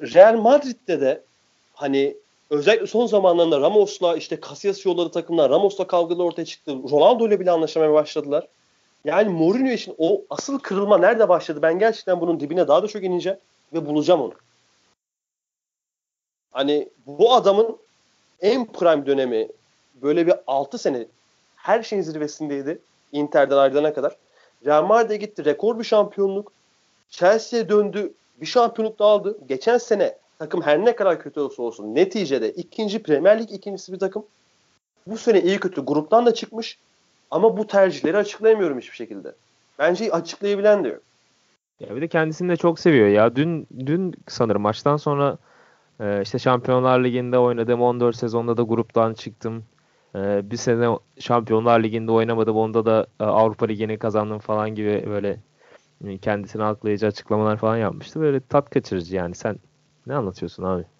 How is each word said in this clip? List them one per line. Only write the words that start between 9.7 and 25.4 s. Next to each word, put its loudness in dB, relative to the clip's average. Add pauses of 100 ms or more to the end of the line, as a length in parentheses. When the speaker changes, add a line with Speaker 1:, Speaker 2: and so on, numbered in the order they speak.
Speaker 1:
için -8
o 0
asıl -8
kırılma 0
nerede 4
başladı? 0
Ben 0
gerçekten -2
bunun -2
dibine -2
daha 4
da -4
çok -10
ineceğim -4 (340)
ve -6
bulacağım 2
onu. -6 (2250)
Hani -2 (180)
bu 2
adamın 2 (640)
en -2
prime 0
dönemi -2 (540)
böyle 0
bir 4 (120)
altı -4
sene -4 (500)
her 0
şeyin -6
zirvesindeydi -8 (340)
Inter'den 2
ayrılana 2
kadar. -4 (500)
Real 4
Madrid'e 2
gitti, -10